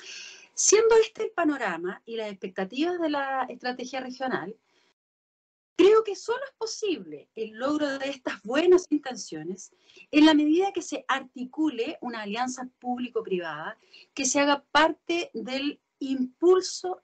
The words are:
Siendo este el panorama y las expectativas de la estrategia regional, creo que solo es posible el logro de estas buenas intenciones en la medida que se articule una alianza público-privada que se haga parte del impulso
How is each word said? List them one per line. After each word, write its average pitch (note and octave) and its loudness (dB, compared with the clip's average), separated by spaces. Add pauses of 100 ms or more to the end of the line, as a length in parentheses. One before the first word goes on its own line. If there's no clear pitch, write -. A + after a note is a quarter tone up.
(540)
Siendo A4+ 6
este A4 2
el G#4+ -6
panorama A3 -2
y A3+ -10
las G#3+ -6
expectativas G#3+ -4
de E4 -2
la C4+ -2
estrategia B3+ -8
regional, B3+ -6 (1200)
creo G#4+ 8
que G4+ -6
solo B4+ -6
es - -12
posible G#3+ -8
el A3 -8
logro C4+ -2
de C4+ -6
estas - -8
buenas F4 4
intenciones G3 -6 (400)
en D4+ 8
la D#4 8
medida D#4+ 4
que F4+ -6
se - -10
articule B3+ -4
una A#3 -8
alianza B3+ -6 (120)
público-privada F#3+ -6 (360)
que C#4 -4
se C#4+ 0
haga C#4+ 0
parte E4 0
del C4+ -6 (200)
impulso E4 0